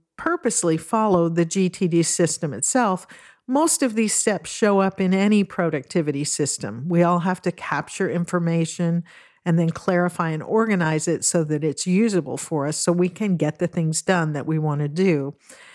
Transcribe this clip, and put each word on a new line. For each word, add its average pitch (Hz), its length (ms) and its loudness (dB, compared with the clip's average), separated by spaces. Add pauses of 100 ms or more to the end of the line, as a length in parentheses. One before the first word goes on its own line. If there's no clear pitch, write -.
(160)
purposely 233 640 -2
follow 190 500 2
the 165 160 0
G 185 240 0
T 180 220 -2
D 170 120 2
system 160 520 0
itself, 190 540 0 (380)
most 285 380 2
of 226 120 0
these 220 180 2
steps - 360 -2
show 202 300 2
up 190 220 0
in 185 120 2
any 202 300 4
productivity 151 800 -2
system. 131 640 -4
We 175 160 4
all 175 160 4
have 180 220 -2
to 175 100 -4
capture 151 580 -4
information, 170 960 -2 (420)
and 170 120 2
then 165 120 2
clarify 175 600 -2
and 156 140 -6
organize 180 640 0
it 165 160 -2
so 170 200 0
that 151 200 -2
it's 151 240 -4
usable 185 500 2
for 143 300 -4
us 156 100 -4
so - 140 0
we 175 180 2
can 190 280 -2
get 151 220 -2
the 175 80 0
things 160 340 -2
done 165 320 0
that 143 120 -4
we 160 140 -2
want 147 220 -2
to 147 60 -2
do. 151 460 0 (420)